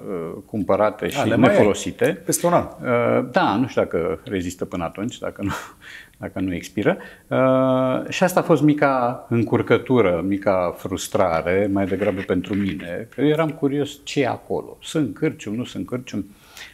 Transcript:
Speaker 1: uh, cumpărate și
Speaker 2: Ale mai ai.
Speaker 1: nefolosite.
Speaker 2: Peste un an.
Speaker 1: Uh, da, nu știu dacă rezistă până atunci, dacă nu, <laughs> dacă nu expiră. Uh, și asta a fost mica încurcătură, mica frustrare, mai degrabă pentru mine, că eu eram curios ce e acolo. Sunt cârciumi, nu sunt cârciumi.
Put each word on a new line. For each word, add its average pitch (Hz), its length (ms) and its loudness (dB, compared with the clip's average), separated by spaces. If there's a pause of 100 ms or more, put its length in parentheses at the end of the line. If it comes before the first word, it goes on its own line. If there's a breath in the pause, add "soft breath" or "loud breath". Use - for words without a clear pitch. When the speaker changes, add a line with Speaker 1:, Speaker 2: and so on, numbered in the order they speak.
Speaker 1:
uh, 85 360 -8
cumpărate 98 640 0
și - 100 -6
Speaker 2:
Ale 120 160 2
mai 123 140 6
ai. - 60 4
Speaker 1:
nefolosite. 113 680 2
Speaker 2:
Peste - 200 0
un 175 80 4
an. 139 100 4
Speaker 1:
Uh, 120 680 0
da, 143 240 2
nu 123 120 2
știu 117 140 0
dacă 85 420 -2
rezistă 90 420 -4
până 90 180 -6
atunci, 95 340 -8
dacă 92 260 -10
nu, 95 80 -2 (380 loud breath)
<laughs> - 320 -20
dacă 95 180 -10
nu 92 140 -4
expiră. 107 440 0 (300 loud breath)
Uh, 131 800 2
și - 140 -2
asta 180 160 2
a 151 40 2
fost 156 180 4
mica 135 680 2
încurcătură, 110 960 2
mica 95 500 0
frustrare, 92 920 0
mai 98 140 0
degrabă 95 360 -2
pentru 95 340 -2
mine, 95 600 -4
că 127 60 -4
eu 143 60 4
eram 151 220 2
curios 143 400 -2 (140)
ce - 180 -2
e 123 60 2
acolo. 95 540 -6
Sunt 135 340 -2
cârciumi, - 420 -6
nu 123 60 -6
sunt - 220 -10
cârciumi. 113 400 -8 (480 loud breath)